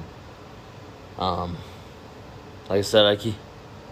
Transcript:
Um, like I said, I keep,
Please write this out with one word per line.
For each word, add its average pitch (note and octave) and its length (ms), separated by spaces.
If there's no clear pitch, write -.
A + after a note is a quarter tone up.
Um, F2 400
like G2 80
I G2+ 40
said, G#2+ 220
I G#2 120
keep, G#2+ 180